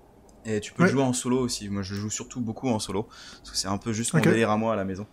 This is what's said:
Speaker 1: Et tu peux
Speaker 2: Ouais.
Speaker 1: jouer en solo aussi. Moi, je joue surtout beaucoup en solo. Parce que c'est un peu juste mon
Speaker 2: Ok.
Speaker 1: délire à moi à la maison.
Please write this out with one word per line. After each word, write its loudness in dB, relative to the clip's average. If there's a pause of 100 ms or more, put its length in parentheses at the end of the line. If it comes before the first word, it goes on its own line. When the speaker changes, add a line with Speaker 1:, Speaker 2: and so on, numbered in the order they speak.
(460)
Speaker 1:
Et 0
tu -10
peux 2
Speaker 2:
Ouais. 6
Speaker 1:
jouer 4
en 2
solo 2
aussi. -2
Moi, -2
je -6
joue -4
surtout -8
beaucoup -4
en 2
solo. -2 (340)
Parce -18
que -10
c'est -2
un 0
peu -4
juste -2
mon 4
Speaker 2:
Ok. 4
Speaker 1:
délire 4
à 2
moi 0
à 0
la -2
maison. -6